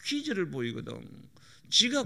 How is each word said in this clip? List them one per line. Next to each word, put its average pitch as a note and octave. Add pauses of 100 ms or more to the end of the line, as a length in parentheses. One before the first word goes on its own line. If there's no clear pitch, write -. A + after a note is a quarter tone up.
퀴즈를 C#4
보이거든. A#2 (760)
지가 B3